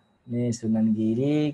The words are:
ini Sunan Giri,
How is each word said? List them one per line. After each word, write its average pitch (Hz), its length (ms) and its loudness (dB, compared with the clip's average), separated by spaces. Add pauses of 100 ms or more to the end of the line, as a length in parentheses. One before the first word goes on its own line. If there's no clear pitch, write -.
(240)
ini 120 240 -4
Sunan 110 480 0
Giri, 139 580 0